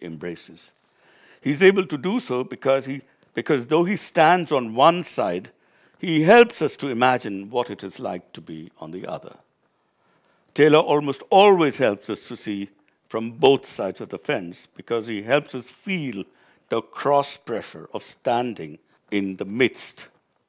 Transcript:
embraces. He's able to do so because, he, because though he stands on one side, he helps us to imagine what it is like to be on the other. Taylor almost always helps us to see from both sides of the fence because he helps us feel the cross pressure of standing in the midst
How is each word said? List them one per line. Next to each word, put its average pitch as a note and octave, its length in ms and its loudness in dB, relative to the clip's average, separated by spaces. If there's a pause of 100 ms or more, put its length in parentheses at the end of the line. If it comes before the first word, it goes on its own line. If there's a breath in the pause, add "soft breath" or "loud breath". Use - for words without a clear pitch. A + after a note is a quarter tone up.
embraces. E2 720 -14 (680 soft breath)
He's D3 200 -4
able F#3+ 240 6
to D#3 120 -6
do F#3 220 -4
so B2+ 240 -4
because, C3 440 -2
he, C3+ 140 -10 (340 soft breath)
because B2 320 -2
though D#3 160 2
he F#3 140 -2
stands E3 540 2
on A#2+ 220 0
one E3 300 4
side, G2 480 -4 (480 soft breath)
he D#3+ 240 0
helps A3 400 6
us D3 140 -2
to C#3+ 120 -6
imagine A2+ 640 0
what B2 180 -4
it G2+ 140 -12
is F#2+ 160 -12
like F#2 340 -10
to - 80 -18
be D#2+ 380 -16
on D#2 100 -14
the F2+ 160 -12
other. - 300 -14 (1200)
Taylor D3 260 6
almost D3 500 0
always F#3+ 480 6
helps G#2 320 -2
us - 180 -10
to A#2+ 80 -12
see G2+ 340 -8 (380)
from A2+ 240 -6
both C3+ 340 4
sides G2 360 -8
of A2 80 -14
the F#2+ 80 -10
fence F#2 580 -8
because A#2 320 -6
he G#2+ 140 -6
helps C#3 340 -2
us B2+ 160 -12
feel C#3+ 520 -6 (460 soft breath)
the A2+ 120 -2
cross - 560 -2
pressure F2+ 560 -12
of G#2 100 -8
standing A2+ 760 -4 (320)
in G2 280 -2
the G2 80 -8
midst - 640 -4 (420)